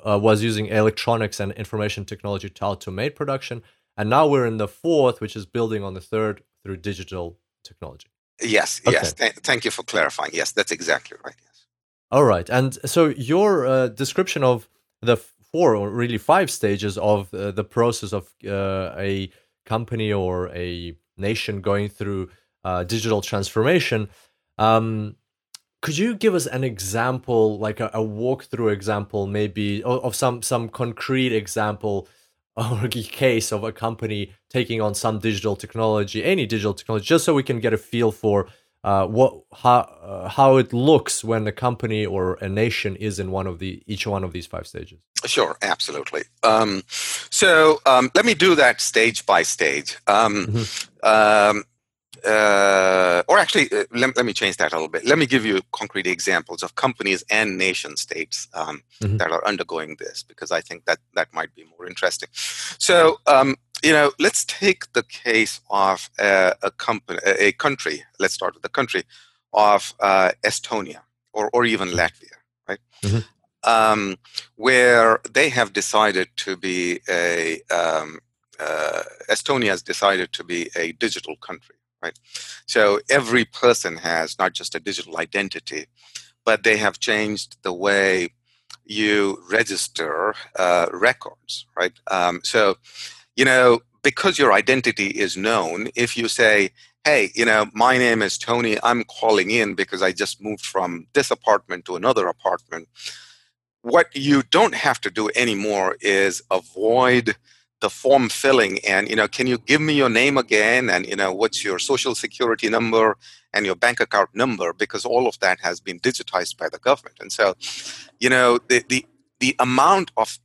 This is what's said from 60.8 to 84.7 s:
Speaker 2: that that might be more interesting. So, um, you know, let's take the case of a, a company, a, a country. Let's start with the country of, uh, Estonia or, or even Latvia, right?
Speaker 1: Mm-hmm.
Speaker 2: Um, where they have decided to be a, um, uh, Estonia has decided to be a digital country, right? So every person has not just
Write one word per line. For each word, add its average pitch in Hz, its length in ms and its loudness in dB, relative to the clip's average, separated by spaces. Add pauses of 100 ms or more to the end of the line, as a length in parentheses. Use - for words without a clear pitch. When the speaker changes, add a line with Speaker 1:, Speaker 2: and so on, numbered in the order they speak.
Speaker 2:
that 82 140 -2 (160)
that 82 180 -4
might 82 220 -8
be 82 80 -20 (140)
more 90 100 -16
interesting. 92 460 -4
So, - 920 2
um, 135 280 6 (260)
you 156 120 4
know, 147 260 4
let's 180 240 0
take - 480 -2
the 117 120 -2
case - 640 -2
of 95 400 0 (100)
a, 95 420 4
a 98 100 -4
company, 95 540 -6
a, 95 200 2
a 98 80 4
country. 104 500 -4 (160)
Let's 95 140 0
start 90 220 -6
with - 80 -20
the - 60 -8
country 117 340 -4 (500)
of, 104 480 4
uh, 95 300 4 (120)
Estonia 104 560 -4 (320)
or, 107 220 -4
or 120 100 2
even 107 240 0
Latvia, 85 480 -4 (320)
right? 95 120 -8 (220)
Speaker 1:
Mm-hmm. 101 180 0 (440)
Speaker 2:
Um, 107 540 2 (400)
where 120 640 4 (100)
they 143 160 2
have 123 240 -2
decided 101 560 0 (100)
to 95 200 -6
be 90 500 -4
a, 85 540 -2 (100)
um, 80 480 -2 (400)
uh, 78 440 -4 (260)
Estonia 120 400 0
has 90 120 -2
decided 95 520 -2
to 85 100 -10
be 85 320 -6
a 85 180 -4
digital - 440 -8
country, - 380 -18 (280)
right? - 160 -12 (460)
So 104 340 4 (100)
every 120 360 2
person 113 500 0
has 82 420 -4
not 92 140 0
just - 240 -10